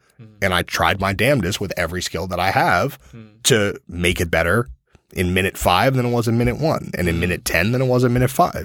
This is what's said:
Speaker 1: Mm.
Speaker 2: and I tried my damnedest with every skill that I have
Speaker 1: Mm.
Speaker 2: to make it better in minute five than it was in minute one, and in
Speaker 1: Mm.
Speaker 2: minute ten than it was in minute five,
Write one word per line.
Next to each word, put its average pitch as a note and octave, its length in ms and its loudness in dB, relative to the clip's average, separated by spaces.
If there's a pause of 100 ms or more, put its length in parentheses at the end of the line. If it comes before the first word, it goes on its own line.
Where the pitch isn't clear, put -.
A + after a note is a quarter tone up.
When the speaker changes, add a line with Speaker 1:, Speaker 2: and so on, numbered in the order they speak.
(200)
Speaker 1:
Mm. A2 80 -20 (140)
Speaker 2:
and F#2+ 120 2
I F2 80 2
tried F#2+ 380 0
my G2 140 0
damnedest A2+ 460 0
with F#2+ 160 -6
every F2 260 -4
skill - 260 -6
that F2+ 100 -4
I F2+ 120 0
have C3 480 0 (140)
Speaker 1:
Mm. A2 320 -20
Speaker 2:
to G#2 440 2
make F2 320 0
it E2+ 100 -2
better E2+ 380 2 (460)
in F2+ 200 0
minute F#2+ 240 0
five C3 360 2
than B2+ 120 0
it A#2+ 40 -2
was A#2+ 180 0
in A#2 100 2
minute A#2+ 200 0
one, D3 360 -2
and F2 140 0
in E2+ 80 0
Speaker 1:
Mm. E2 40 -2
Speaker 2:
minute F2+ 260 -2
ten F2+ 260 0
than B2+ 80 0
it C3 60 0
was B2 180 2
in B2 80 2
minute B2 180 2
five, - 240 0 (100)